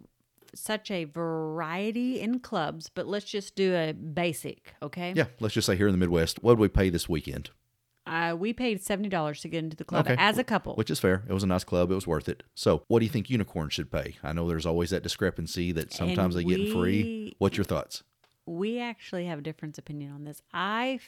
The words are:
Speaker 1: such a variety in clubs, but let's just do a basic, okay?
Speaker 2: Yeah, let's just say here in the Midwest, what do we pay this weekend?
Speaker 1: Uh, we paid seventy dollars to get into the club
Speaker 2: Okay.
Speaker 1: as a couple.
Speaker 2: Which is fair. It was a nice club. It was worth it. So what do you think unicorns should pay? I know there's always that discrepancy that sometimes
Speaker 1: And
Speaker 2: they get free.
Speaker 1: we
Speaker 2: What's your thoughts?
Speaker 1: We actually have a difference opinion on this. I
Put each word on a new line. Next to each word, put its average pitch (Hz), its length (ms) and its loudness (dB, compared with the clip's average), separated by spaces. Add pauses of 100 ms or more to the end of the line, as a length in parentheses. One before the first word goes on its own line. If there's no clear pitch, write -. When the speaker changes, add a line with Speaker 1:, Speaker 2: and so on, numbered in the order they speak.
(560)
Speaker 1:
such 214 340 -6
a 175 160 -4
variety 170 1120 -4
in 240 200 -2
clubs, 160 500 -4
but 170 180 -8
let's 202 180 -4
just 196 300 -8
do 190 200 4
a 160 180 0
basic, 156 880 -4
okay? 175 340 -6
Speaker 2:
Yeah, 160 100 4 (140)
let's 110 140 -2
just 110 140 2
say 101 80 6
here 101 120 6
in 98 60 6
the 90 60 4
Midwest, 85 440 4
what 120 120 10
do 110 60 4
we 101 60 8
pay 95 220 4
this 82 200 0
weekend? 71 400 -4 (560)
Speaker 1:
Uh, 170 320 -2
we 202 140 -2
paid 233 300 -2
seventy 202 260 -2
dollars 156 340 -2
to 175 60 -10
get 165 160 -4
into 156 140 -6
the - 80 -8
club 165 200 2
Speaker 2:
Okay. 127 140 4
Speaker 1:
as 202 180 6
a 247 60 2
couple. - 320 -2
Speaker 2:
Which - 160 0
is - 80 0
fair. 95 300 4
It - 40 -4
was 95 100 0
a 98 40 2
nice 92 160 2
club. 90 260 2
It 92 60 2
was 95 100 -2
worth 78 220 0
it. - 160 -6 (100)
So 90 360 2
what 117 100 6
do 117 60 4
you 107 40 -2
think - 200 -2
unicorns 92 440 -2
should 73 160 -4
pay? - 320 -4
I 76 120 -4
know 85 160 0
there's 80 160 0
always 85 240 2
that 92 140 0
discrepancy 87 680 -2
that 80 220 -4
sometimes - 420 0
Speaker 1:
And 90 100 0
Speaker 2:
they 180 100 4
get 202 180 -2
free. - 300 2
Speaker 1:
we 220 340 -8
Speaker 2:
What's 196 180 2
your 104 80 0
thoughts? - 400 -6 (420)
Speaker 1:
We 202 360 -4
actually 214 460 -8
have 160 120 -6
a - 20 -10
difference 151 360 -10
opinion 147 340 -12
on 143 140 -14
this. 147 160 -14 (120)
I 226 540 -2